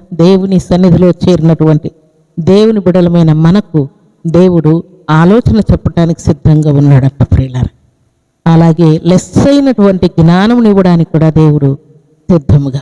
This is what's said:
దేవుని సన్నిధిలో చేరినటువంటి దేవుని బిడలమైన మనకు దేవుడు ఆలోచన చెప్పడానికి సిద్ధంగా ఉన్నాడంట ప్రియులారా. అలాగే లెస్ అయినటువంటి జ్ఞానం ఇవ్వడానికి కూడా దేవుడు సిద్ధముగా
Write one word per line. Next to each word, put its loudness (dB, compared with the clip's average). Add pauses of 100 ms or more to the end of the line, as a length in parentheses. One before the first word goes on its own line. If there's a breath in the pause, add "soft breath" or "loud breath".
(140)
దేవుని 0
సన్నిధిలో 0
చేరినటువంటి 0 (480)
దేవుని 0
బిడలమైన 0
మనకు -2 (400)
దేవుడు 0 (260)
ఆలోచన 0
చెప్పడానికి -2
సిద్ధంగా 0
ఉన్నాడంట 0
ప్రియులారా. -2 (840)
అలాగే 2
లెస్ -2
అయినటువంటి 0
జ్ఞానం 0
ఇవ్వడానికి 0
కూడా 0
దేవుడు 0 (540)
సిద్ధముగా -2